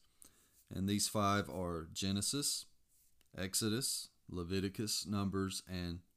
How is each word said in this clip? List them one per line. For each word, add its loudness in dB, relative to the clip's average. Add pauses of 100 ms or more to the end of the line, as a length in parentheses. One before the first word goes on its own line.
(720)
And 0
these 2
five 2
are -2
Genesis, 0 (720)
Exodus, 0 (200)
Leviticus, 0
Numbers, 0
and -4 (180)